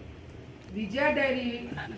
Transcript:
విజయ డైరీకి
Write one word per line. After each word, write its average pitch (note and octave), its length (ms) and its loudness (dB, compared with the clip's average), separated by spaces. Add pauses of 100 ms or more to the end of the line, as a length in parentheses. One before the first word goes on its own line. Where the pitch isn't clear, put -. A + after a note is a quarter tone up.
(720)
విజయ A#3+ 400 4
డైరీకి B3 560 2 (280)